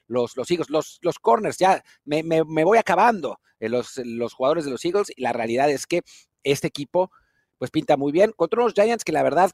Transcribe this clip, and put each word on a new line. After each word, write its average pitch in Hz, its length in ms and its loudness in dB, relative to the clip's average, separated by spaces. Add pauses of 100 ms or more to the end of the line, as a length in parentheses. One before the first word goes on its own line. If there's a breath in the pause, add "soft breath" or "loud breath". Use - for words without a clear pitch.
los, 120 300 -4
los 123 140 -6
Eagles, 160 180 -2
los, 151 320 -4
los 170 160 -2
corners, 214 400 0
ya 180 260 2 (200 soft breath)
me, 147 180 -2
me, 160 220 0
me 156 200 -2
voy 208 140 4
acabando, 185 600 2 (200)
eh, 110 100 -4
los, 120 280 -4
los 117 360 -8
jugadores 151 300 0
de 143 60 -8
los 123 160 -6
Eagles, 196 300 -2
y - 40 -16
la 120 140 -2
realidad 117 340 0
es 143 200 -2
que 175 160 -2 (400 soft breath)
este 139 240 0
equipo, 175 440 -2 (460)
pues, 127 140 -8
pinta 151 260 2
muy 143 140 -2
bien 196 200 4
contra 220 300 -2
unos 233 140 0
Giants 220 280 2
que - 80 -6
la 143 120 0
verdad 156 300 2